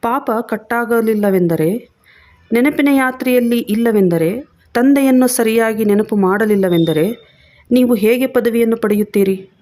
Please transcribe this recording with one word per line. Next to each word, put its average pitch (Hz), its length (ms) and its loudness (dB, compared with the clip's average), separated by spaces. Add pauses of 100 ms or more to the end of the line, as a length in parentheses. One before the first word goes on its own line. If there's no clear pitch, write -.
ಪಾಪ 254 280 -4 (180)
ಕಟ್ಟಾಗಲಿಲ್ಲವೆಂದರೆ, 214 1400 -2 (640)
ನೆನಪಿನ 277 400 0
ಯಾತ್ರೆಯಲ್ಲಿ 254 640 0
ಇಲ್ಲವೆಂದರೆ, 208 920 0 (260)
ತಂದೆಯನ್ನು 262 520 2
ಸರಿಯಾಗಿ 226 580 -2
ನೆನಪು 214 320 0
ಮಾಡಲಿಲ್ಲವೆಂದರೆ, 190 1000 0 (540)
ನೀವು 247 240 2
ಹೇಗೆ 233 320 0
ಪದವಿಯನ್ನು 233 500 0
ಪಡೆಯುತ್ತೀರಿ? 208 760 -2 (120)